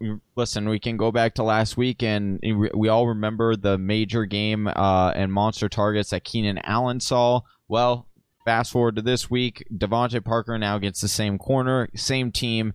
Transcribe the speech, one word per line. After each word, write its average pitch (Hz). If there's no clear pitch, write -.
Listen, 110
we 107
can 113
go 110
back 113
to 113
last 110
week, 123
and 101
we, 107
we 107
all 113
remember 110
the 98
major 107
game, 107
uh, 92
and 95
monster 104
targets 104
that 92
Keenan 104
Allen 123
saw. 123
Well, 120
fast 113
forward 117
to 113
this 123
week, 123
Devontae 113
Parker 113
now 104
gets 98
the 107
same 101
corner, 127
same 127
team. 113